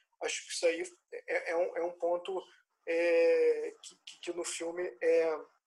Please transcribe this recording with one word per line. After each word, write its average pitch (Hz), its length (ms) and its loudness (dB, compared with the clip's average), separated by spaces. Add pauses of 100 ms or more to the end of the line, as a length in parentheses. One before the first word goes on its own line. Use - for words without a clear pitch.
(220)
acho - 240 -6
que - 60 -14
isso - 140 -2
aí 254 180 2 (440)
é, 180 240 -4
é 165 40 -2
um, 180 220 0
é 170 60 -2
um 175 140 -6
ponto, 175 440 -2 (440)
é, 165 960 4
que, - 140 -20 (100)
que, - 160 -20
que 175 120 -6
no 170 100 -6
filme 170 400 -6 (180)
é, 165 380 4 (280)